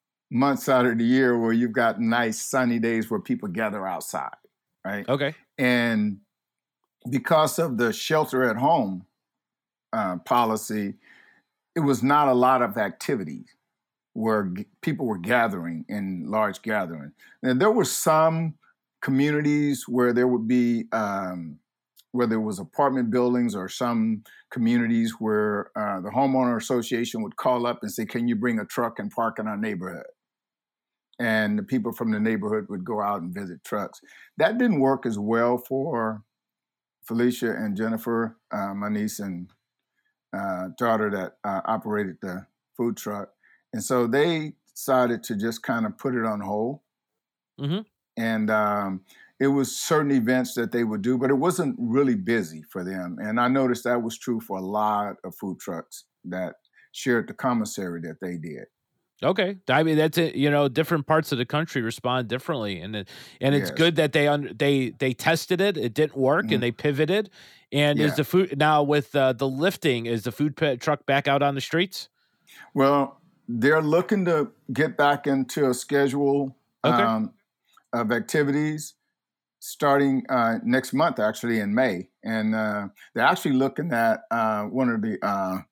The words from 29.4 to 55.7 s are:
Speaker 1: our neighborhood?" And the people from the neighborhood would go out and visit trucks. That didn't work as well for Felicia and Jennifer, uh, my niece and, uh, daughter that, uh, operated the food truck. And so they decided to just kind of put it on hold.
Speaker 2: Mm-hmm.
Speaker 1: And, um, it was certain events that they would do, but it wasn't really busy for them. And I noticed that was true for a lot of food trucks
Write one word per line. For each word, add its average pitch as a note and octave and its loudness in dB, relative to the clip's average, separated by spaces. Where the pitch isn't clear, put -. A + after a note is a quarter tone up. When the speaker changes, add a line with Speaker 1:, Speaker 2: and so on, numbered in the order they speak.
Speaker 1:
our G#2 -6
neighborhood?" F#2 -6
And A2 0
the G2+ -2
people A2+ -2
from A2+ -4
the G#2+ 0
neighborhood G#2+ 0
would F2+ -8
go G#2+ -4
out G2+ -2
and F2 -8
visit F#2 -10
trucks. - -6
That G3 4
didn't A3 4
work C3+ 2
as A2 -2
well A#2 2
for A#2+ -4
Felicia A#2+ 0
and G2+ -4
Jennifer, A2+ -2
uh, G2 -6
my G#2 -6
niece G#2+ -4
and, F#2 -10
uh, F#2+ -6
daughter A2 2
that, G2 -6
uh, G2 -2
operated G#2 -2
the F#2 -10
food A#2 -2
truck. G2+ -10
And G#2+ -6
so B2 2
they D#3 0
decided B2 2
to A2+ -6
just A2+ -4
kind A#2 -2
of G#2 -8
put C3 -4
it A#2 -2
on G#2+ -4
hold. G#2+ -6
Speaker 2:
Mm-hmm. D3 -4
Speaker 1:
And, A2+ 0
um, G#2 0
it C3+ 4
was C#3 2
certain D3+ 2
events B2+ 2
that A#2 -2
they A#2+ 0
would G#2+ -2
do, B2 0
but C#3 2
it C#3+ 4
wasn't E3 0
really B2 2
busy F#2 -2
for F2+ -10
them. F#2 -8
And A2 -2
I B2 2
noticed B2+ 0
that A#2+ 0
was A2+ -6
true A#2 -4
for G2 -8
a F#2 -6
lot G#2 -2
of F2+ -12
food F#2+ -8
trucks - -12